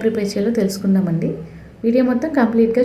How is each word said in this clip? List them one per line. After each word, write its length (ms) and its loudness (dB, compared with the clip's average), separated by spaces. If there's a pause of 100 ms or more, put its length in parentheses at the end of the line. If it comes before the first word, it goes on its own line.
ప్రిపేర్ 300 0
చేయాలో 260 0
తెలుసుకుందామండి. 720 0 (540)
వీడియో 260 2
మొత్తం 200 -2 (100)
కంప్లీట్గా 460 2